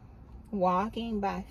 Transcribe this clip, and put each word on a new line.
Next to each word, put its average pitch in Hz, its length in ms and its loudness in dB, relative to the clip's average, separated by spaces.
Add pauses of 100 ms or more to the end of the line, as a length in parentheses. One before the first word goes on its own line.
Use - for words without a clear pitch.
(520)
walking 208 680 2
by 190 320 0